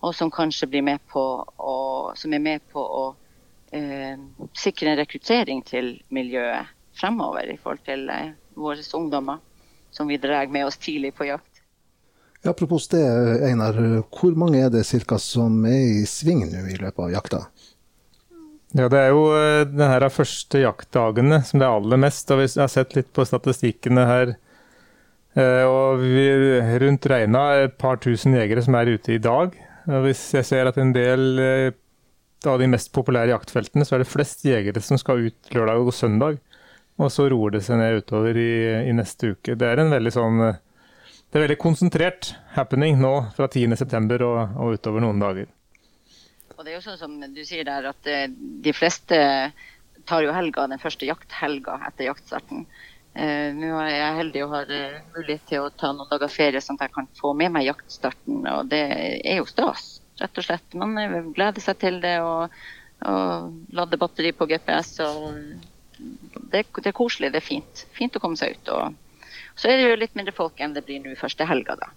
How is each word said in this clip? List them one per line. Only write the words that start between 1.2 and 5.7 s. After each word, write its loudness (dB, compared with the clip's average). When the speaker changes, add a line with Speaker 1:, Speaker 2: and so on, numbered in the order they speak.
Speaker 1:
å, -6
som -6
er 0
med -2
på -8
å, -6
eh, -8
sikre -2
en 0
rekruttering -2
til -6